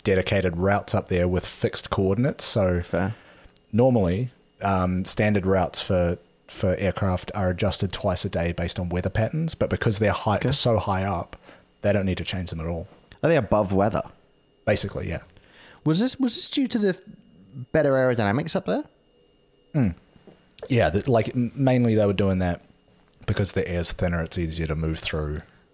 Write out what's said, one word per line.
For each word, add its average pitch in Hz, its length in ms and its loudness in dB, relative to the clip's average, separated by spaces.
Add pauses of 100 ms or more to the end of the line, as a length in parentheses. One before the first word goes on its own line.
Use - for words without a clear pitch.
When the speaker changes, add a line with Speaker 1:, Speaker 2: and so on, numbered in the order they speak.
Speaker 1:
dedicated 92 540 0
routes 98 400 0
up 98 120 -2
there 90 200 2
with 90 180 0
fixed - 440 -4
coordinates. 101 540 0
So 92 360 2
Speaker 2:
Fair. 90 340 -2 (580)
Speaker 1:
normally, 113 580 2 (320)
um, 92 420 0
standard 104 420 0
routes 95 340 2
for, 87 380 0 (300)
for 92 280 -2
aircraft 92 600 -2
are 92 140 0
adjusted 92 420 -2
twice - 320 -2
a 101 40 -2
day 85 220 -2
based 85 300 -4
on 90 80 -4
weather 87 220 -2
patterns, 160 440 -2
but - 160 -2
because 104 300 0
their 104 120 2
height 104 280 0
Speaker 2:
Okay. 123 80 -2
Speaker 1:
is 135 100 2
so 113 200 2
high 95 260 -2
up, 90 320 -4 (460)
they 101 100 2
don't 98 140 2
need 90 120 0
to 90 60 -6
change 92 260 -6
them 85 100 -6
at 78 60 -4
all. 85 220 -6 (340)
Speaker 2:
Are 147 60 2
they 165 80 6
above 104 360 2
weather? 95 300 2 (640)
Speaker 1:
Basically, 101 440 0
yeah. 85 120 -6 (640)
Speaker 2:
Was 160 160 2
this, 254 180 0
was 254 160 0
this - 160 -6
due 277 160 0
to 233 140 -2
the 196 180 0 (720)
better 147 220 4
aerodynamics 127 640 2
up 180 100 -2
there? 220 160 0 (880)
Speaker 1:
Hmm. 123 180 2 (760)
Yeah, 107 220 4
the, 98 180 0
like, 113 200 4
m-, 120 260 -2
mainly 127 400 4
they 107 100 4
were 101 80 4
doing 95 280 2
that 87 240 -2 (640)
because 101 260 -2
the - 160 -2
air's 87 240 -2
thinner, 87 320 -2
it's - 120 -8
easier 80 300 -4
to 76 80 -4
move 80 240 -2
through, 76 440 -6 (320)